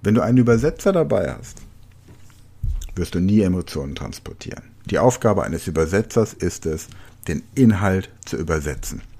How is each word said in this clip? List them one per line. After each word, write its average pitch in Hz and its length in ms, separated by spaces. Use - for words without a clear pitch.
Wenn 104 140
du 120 60
einen 120 160
Übersetzer 120 540
dabei 107 480
hast, - 220
wirst 90 220
du 87 60
nie 101 200
Emotionen 87 540
transportieren. - 680
Die - 140
Aufgabe 107 440
eines - 220
Übersetzers 95 680
ist - 320
es, 80 220
den 76 120
Inhalt 101 540
zu - 100
übersetzen, 76 680